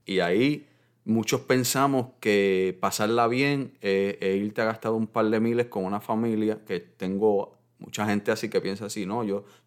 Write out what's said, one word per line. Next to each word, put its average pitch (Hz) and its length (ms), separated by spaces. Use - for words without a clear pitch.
Y 95 140
ahí 117 500
muchos 110 380
pensamos 127 680
que 95 580
pasarla 113 480
bien, 135 540
eh, 98 400
e 98 160
irte 104 240
a 113 40
gastar 110 280
un 110 140
par 110 180
de 110 160
miles 117 240
con 107 180
una 101 160
familia, 110 680
que 92 140
tengo 98 800
mucha - 260
gente 104 260
así 107 180
que - 120
piensa 98 240
así, 104 200
"No, 110 200
yo, 101 180